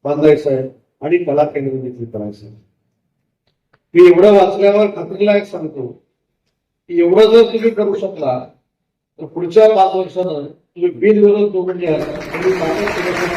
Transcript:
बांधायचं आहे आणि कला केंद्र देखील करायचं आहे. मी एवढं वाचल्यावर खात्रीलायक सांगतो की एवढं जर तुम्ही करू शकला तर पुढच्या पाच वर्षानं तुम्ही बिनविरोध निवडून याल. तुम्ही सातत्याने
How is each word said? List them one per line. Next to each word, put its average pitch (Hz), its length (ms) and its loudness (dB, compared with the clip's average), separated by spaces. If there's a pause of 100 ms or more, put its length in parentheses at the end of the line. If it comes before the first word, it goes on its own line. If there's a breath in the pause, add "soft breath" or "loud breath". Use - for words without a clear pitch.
बांधायचं 147 460 2
आहे 131 180 -4 (340)
आणि 165 220 0
कला 147 200 0
केंद्र 135 360 -8
देखील 123 300 -12
करायचं 104 360 -14
आहे. 104 80 -20 (1400)
मी 175 120 8
एवढं 175 280 6
वाचल्यावर 202 520 2 (100)
खात्रीलायक 196 480 -2
सांगतो 151 420 -12
की - 1120 -12
एवढं 208 320 4
जर 226 200 6
तुम्ही 226 180 -2
करू 196 260 -4
शकला 143 420 -6 (840)
तर 156 40 -14
पुढच्या 175 500 2
पाच 190 200 2
वर्षानं 180 500 -6
तुम्ही 175 460 -8
बिनविरोध 202 600 2
निवडून 180 300 -6
याल. 156 180 -2
तुम्ही 170 520 -6
सातत्याने 175 600 -6 (240)